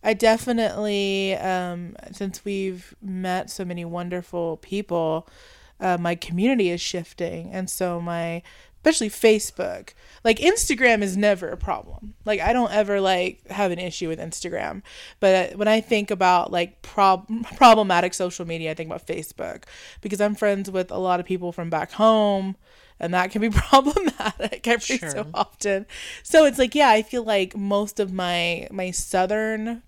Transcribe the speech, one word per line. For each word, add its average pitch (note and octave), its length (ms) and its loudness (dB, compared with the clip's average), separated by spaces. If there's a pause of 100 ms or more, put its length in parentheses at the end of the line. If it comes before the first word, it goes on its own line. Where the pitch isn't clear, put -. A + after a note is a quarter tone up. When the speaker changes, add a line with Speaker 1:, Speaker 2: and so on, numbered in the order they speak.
Speaker 1:
I A3 120 2
definitely, G#3 1200 0
um, F3+ 600 -6 (160)
since F#3+ 320 -10
we've F#3+ 580 -6
met F#3 480 -6
so - 140 -10
many F3 200 -8
wonderful F3 760 -6
people, E3 680 -4 (540)
uh, F3+ 180 0
my F3 160 -2
community F#3+ 560 0
is F3 100 -4
shifting. E3+ 720 -8
And F#3 160 -8
so F3 320 -4
my E3+ 420 -6 (420)
especially G#3+ 260 2
Facebook. - 800 0 (340)
Like, A3+ 140 4
Instagram C4 640 2
is F#3+ 140 -4
never G3+ 320 2
a - 80 -8
problem. - 580 -8 (100)
Like, G#3+ 160 0
I F#3+ 120 2
don't A#3+ 200 2
ever, G3+ 280 2
like, F#3 480 0
have F#3+ 240 0
an E3+ 60 -6
issue F3 300 -6
with D#3+ 120 -6
Instagram. E3 640 -8 (380)
But F#3+ 360 4
when G#3 120 0
I A3 120 4
think G#3+ 300 -2
about, F3+ 420 2
like, F3 300 -4
prob-, F#3+ 460 2 (280)
problematic G3 580 6
social F3+ 320 -6
media, E3 240 -6
I D#3 40 -6
think D#3+ 140 -10
about - 180 -10
Facebook. - 580 -10 (380)
Because G3 180 -4
I'm G#3 160 2
friends G3 340 0
with F#3 220 -4
a F#3 60 -6
lot F3+ 220 0
of F3 60 -10
people F3+ 260 -6
from E3+ 180 -10
back D#3+ 220 -4
home, G#3 640 2 (440)
and E3+ 120 -4
that F3+ 180 0
can G#3 100 -2
be A3+ 100 2
<laughs> - 140 2 (260)
problematic - 760 -4
every A#3 320 0
so E3 120 -6
Speaker 2:
Sure. C#3 240 -6
Speaker 1:
often. G3+ 520 -4 (360)
So D#4 220 8
it's C#4 140 4
like, C4 160 2
yeah, D4 160 6
I A3 120 6
feel A#3+ 220 -4
like G3 320 0
most G3+ 440 -2
of F#3+ 120 -2
my, F3 580 -2
my F#3 220 -6
Southern A3 960 -2